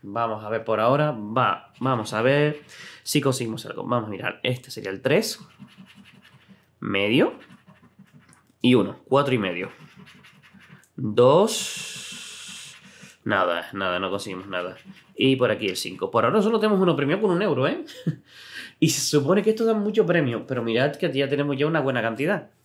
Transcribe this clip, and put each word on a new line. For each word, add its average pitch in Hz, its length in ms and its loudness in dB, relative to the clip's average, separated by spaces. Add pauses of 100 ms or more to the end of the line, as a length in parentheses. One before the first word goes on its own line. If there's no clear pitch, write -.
Vamos 107 440 -6
a 107 40 -10
ver 110 140 -4
por 107 160 0
ahora. 143 320 2
Va, 110 720 -2
vamos 117 320 -2
a 110 80 0
ver 147 400 2 (420)
si - 160 2
conseguimos 123 460 -2
algo. - 180 -10
Vamos 117 240 -2
a 107 40 -10
mirar. - 320 -6
Este 127 280 -4
sería 104 200 -8
el 98 100 -10
tres. 156 380 0 (1400)
Medio. 110 540 0 (1300)
Y 127 140 6
uno. 101 340 2
Cuatro 139 240 4
y 123 40 0
medio. 92 340 -4 (1200)
Dos. 131 1040 2 (1300)
Nada, 87 480 0
nada, 95 260 -2
no 92 100 -4
conseguimos 98 380 -8
nada. 92 300 -6 (360)
Y 131 220 2
por 127 160 2
aquí 107 160 -2
el 92 80 -4
cinco. 92 340 -6
Por 110 140 2
ahora 170 180 2
solo 220 200 2
tenemos 208 200 2
uno 175 140 4
premiado 143 260 0
con 208 100 2
un 170 100 0
euro, 143 260 0
¿eh? 311 160 -4 (220)
<laughs> - 180 -4 (560)
Y - 120 4
se - 100 -2
supone 151 420 2
que 208 60 4
esto 220 160 0
da 226 80 2
mucho 208 320 2
premio, 143 420 0
pero 123 160 -4
mirad 120 320 2
que 170 160 -2
ya 135 160 0
tenemos 143 300 2
ya 147 100 2
una 160 140 2
buena 131 200 0
cantidad. 131 500 -2 (140)